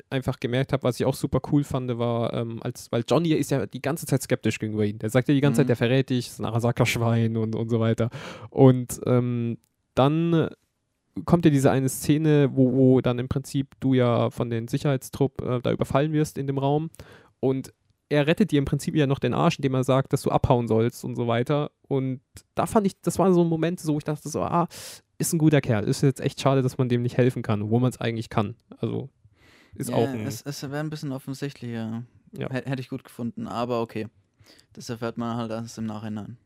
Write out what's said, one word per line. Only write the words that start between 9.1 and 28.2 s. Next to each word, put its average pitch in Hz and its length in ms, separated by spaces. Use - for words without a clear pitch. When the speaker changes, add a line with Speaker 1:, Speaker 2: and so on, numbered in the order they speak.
Speaker 1:
dann 156 540
kommt 175 180
ja 160 60
diese 135 200
eine 131 200
Szene, 151 640
wo, 127 180
wo 131 300
dann 123 160
im 127 100
Prinzip 135 520
du 131 120
ja 120 380
von 123 180
den 117 180
Sicherheitstrupp, 135 760
äh, 123 180
da 117 100
überfallen 139 440
wirst 151 240
in 135 80
dem 135 100
Raum. 147 320
Und 131 360
er 147 180
rettet 170 240
dir 147 80
im 139 60
Prinzip 151 320
ja 147 100
noch 135 120
den 123 160
Arsch, 151 240
indem 135 160
er 131 100
sagt, 135 300
dass - 80
du - 80
abhauen 120 380
sollst 113 360
und 127 120
so 123 120
weiter. 127 420
Und 131 360
da 196 100
fand 202 220
ich, - 160
das - 160
war 190 160
so 175 80
ein 170 60
Moment, 165 300
so, 156 140
wo 147 60
ich 151 60
dachte 151 260
so, 113 100
„Ah, 165 280
ist - 160
ein 165 40
guter 151 220
Kerl. 107 240
Ist - 180
jetzt 139 200
echt - 180
schade, 135 220
dass 131 160
man 127 100
dem 120 140
nicht 120 160
helfen 127 240
kann“, 107 180
obwohl 107 200
man's 127 200
eigentlich 117 300